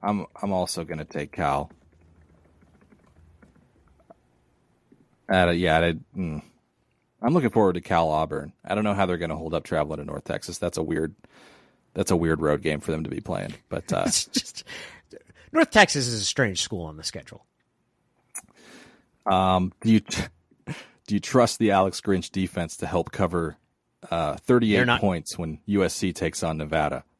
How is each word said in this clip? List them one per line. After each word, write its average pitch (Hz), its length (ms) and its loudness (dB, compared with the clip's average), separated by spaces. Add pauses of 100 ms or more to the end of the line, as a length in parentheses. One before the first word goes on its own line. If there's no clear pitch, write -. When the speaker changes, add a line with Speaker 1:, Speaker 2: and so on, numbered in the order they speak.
Speaker 1:
I'm, 101 240 -2 (140)
I'm 101 120 -2
also 90 320 -4
gonna 78 200 -10
take 73 280 -8
Cal. 71 380 -2 (3500)
Uh, 92 220 6
yeah, 85 280 4
I, 85 160 4 (220)
mm, 80 260 -6 (800)
I'm 123 140 0
looking 139 160 2
forward 101 220 4
to 87 80 -4
Cal 82 280 2
Auburn. 76 440 -2 (120)
I 101 120 -4
don't 107 80 -2
know 104 100 0
how 98 120 2
they're 87 120 -2
gonna 82 180 -4
hold 82 180 -6
up 76 100 -2
traveling 78 340 -2
to 73 60 -10
North 73 200 -10
Texas. - 340 -8
That's 87 180 -4
a 85 60 -2
weird, 80 340 -4 (800)
that's - 180 0
a 92 40 4
weird 80 240 2
road 73 220 2
game 76 160 -2
for 80 140 -6
them 78 100 -4
to - 80 -8
be - 100 -8
playing. - 340 -8 (140)
But, - 240 -6
uh, 50 120 0
Speaker 2:
<laughs> - 20 -2
It's - 200 -2
just, - 360 -8 (920)
North 320 180 4
Texas 165 360 6
is 120 160 -4
a - 20 -4
strange 98 380 0
school 87 240 -6
on 78 100 -12
the 80 80 -16
schedule. - 400 -12 (1800)
Speaker 1:
Um, 92 460 2 (100)
do 113 100 2
you 107 80 8
t-, - 220 -6 (440)
do - 480 -10
you 101 60 0
trust - 380 2
the 107 140 4
Alex 95 280 2
Grinch 92 300 0
defense 90 480 -4
to 87 80 -6
help 85 260 -2
cover, 85 460 -2 (520)
uh, 80 260 -2
thirty-eight 117 400 4
Speaker 2:
They're 123 100 4
not 120 160 2
Speaker 1:
points 90 340 -2
when 80 300 -8
U 101 180 2
S 82 100 0
C 92 200 -2
takes - 280 -4
on 80 140 -2
Nevada? 76 480 -2 (160)